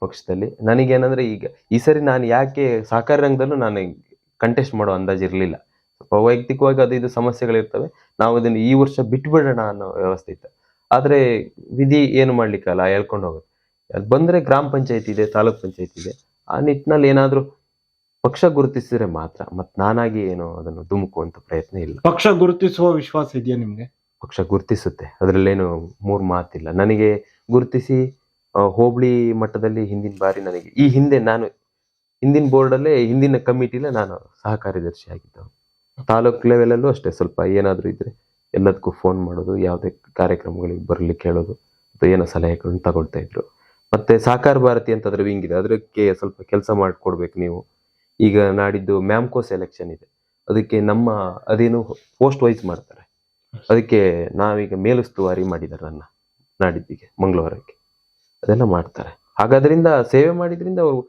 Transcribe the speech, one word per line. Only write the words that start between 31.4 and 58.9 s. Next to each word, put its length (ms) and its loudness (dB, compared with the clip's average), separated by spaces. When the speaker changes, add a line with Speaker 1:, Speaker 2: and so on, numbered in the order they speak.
Speaker 1:
ಹಿಂದಿನ 260 4
ಬೋರ್ಡಲ್ಲೇ, 560 4
ಹಿಂದಿನ 320 2
ಕಮಿಟಿಲೇ 520 -4
ನಾನು 520 -6
ಸಹ 120 -4
ಕಾರ್ಯದರ್ಶಿ 560 -8
ಆಗಿದ್ದ. 400 -20
ತಾಲೂಕ್ 380 2
ಲೆವೆಲಲ್ಲೂ 420 4
ಅಷ್ಟೇ, 220 -4
ಸ್ವಲ್ಪ 300 -6
ಏನಾದ್ರೂ 480 0
ಇದ್ರೆ 320 -10
ಎಲ್ಲದಕ್ಕೂ 360 0
ಫೋನ್ 340 -2
ಮಾಡೋದು, 320 -6
ಯಾವ್ದೇ 340 -2
ಕಾರ್ಯಕ್ರಮಗಳಿಗೆ 760 -4
ಬರ್ಲಿಕ್ಕೆ 420 -4
ಹೇಳೋದು, 240 -2
ಅಥವಾ 580 -2
ಏನೋ 140 4
ಸಲಹೆಗಳನ್ನ 540 -4
ತಗೊಳ್ತಾ 400 -4
ಇದ್ರು. 360 -10
ಮತ್ತೆ 240 4
ಸಹಕಾರ 400 2
ಭಾರತಿ 340 2
ಅಂತ 140 -4
ಅದ್ರ 160 -2
ವಿಂಗ್ 240 -2
ಇದೆ, 80 -4
ಅದಕ್ಕೆ 600 0
ಸ್ವಲ್ಪ 280 -10
ಕೆಲ್ಸ 280 -2
ಮಾಡ್ಕೊಡ್ಬೇಕು 720 -2
ನೀವು. 260 -6
ಈಗ 220 4
ನಾಡಿದ್ದು 580 0
ಮ್ಯಾಮ್ಕೋ 400 -2
ಸೆಲೆಕ್ಷನ್ 500 -8
ಇದೆ, 180 -18
ಅದಕ್ಕೆ 320 0
ನಮ್ಮ 320 2
ಅದೇನು 360 2
ಪೋಸ್ಟ್ 240 2
ವೈಸ್ 220 2
ಮಾಡ್ತಾರೆ, 460 -12
ಅದಕ್ಕೆ 640 2
ನಾವೀಗ 400 -2
ಮೇಲುಸ್ತುವಾರಿ 680 -2
ಮಾಡಿದ್ದಾರೆ 400 -8
ನನ್ನ 180 -14
ನಾಡಿದ್ದಿಗೆ, 600 -4
ಮಂಗಳವಾರಕ್ಕೆ. 520 -2
ಅದೆಲ್ಲ 200 2
ಮಾಡ್ತಾರೆ. 580 -4